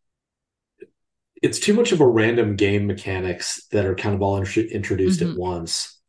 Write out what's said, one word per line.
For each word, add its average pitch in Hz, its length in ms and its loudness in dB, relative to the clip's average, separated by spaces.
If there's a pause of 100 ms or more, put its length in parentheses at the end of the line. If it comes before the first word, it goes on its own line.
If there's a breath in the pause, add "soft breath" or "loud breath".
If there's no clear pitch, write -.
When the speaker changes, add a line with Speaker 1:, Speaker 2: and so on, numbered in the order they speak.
(1400)
Speaker 1:
it's 113 160 0
too 208 160 2
much 233 180 2
of 165 80 4
a 139 60 6
random 113 500 4
game 101 300 2
mechanics 92 840 -6
that 104 160 0
are 92 100 0
kind 101 200 -2
of 95 80 -2
all 98 160 0
intro-, 98 260 -2
introduced 101 560 0
at 175 80 0
Speaker 2:
Mm-hmm. 90 120 -6
Speaker 1:
once. - 680 -6